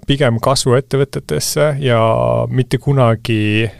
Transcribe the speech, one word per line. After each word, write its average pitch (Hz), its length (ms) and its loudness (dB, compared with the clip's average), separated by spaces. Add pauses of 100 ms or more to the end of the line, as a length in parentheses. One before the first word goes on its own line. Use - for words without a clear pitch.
pigem 127 400 0
kasvuettevõtetesse 139 1400 -2
ja 120 240 2 (480)
mitte 127 320 -2
kunagi 113 840 0 (100)